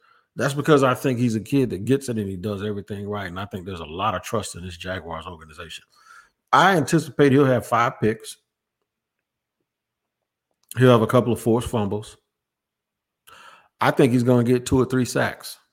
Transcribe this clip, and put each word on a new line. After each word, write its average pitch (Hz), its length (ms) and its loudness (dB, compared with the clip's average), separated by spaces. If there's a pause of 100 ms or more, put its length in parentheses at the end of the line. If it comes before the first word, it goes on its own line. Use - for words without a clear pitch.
(360)
That's 135 180 -4
because 143 300 4
I 127 100 2
think 127 240 -2
he's 120 160 0
a 110 60 -2
kid 127 300 -2
that 98 140 -8
gets 135 240 -2
it 117 80 -4
and 104 120 -4
he 98 80 -8
does 98 260 -6
everything 101 460 -8
right. 104 180 -6
And 90 140 -12
I 101 60 -8
think 92 200 -12
there's 85 140 -10
a 80 40 -12
lot 90 300 -4
of 90 80 -6
trust - 320 -6
in 85 100 -14
this 90 120 -12
Jaguars 82 500 -10
organization. 80 580 -18 (680)
I 180 240 6
anticipate 143 560 2
he'll 143 120 6
have 123 220 2
five 117 340 0
picks. - 360 -2 (2500)
He'll 127 160 8
have 113 100 6
a 110 60 2
couple 123 240 2
of 104 80 -4
forced 117 280 0
fumbles. 104 480 -4 (1600)
I 120 100 2
think 131 220 4
he's 123 100 4
gonna 120 220 4
get 123 220 0
two 135 140 2
or 123 40 4
three 127 200 0
sacks. - 540 -6 (140)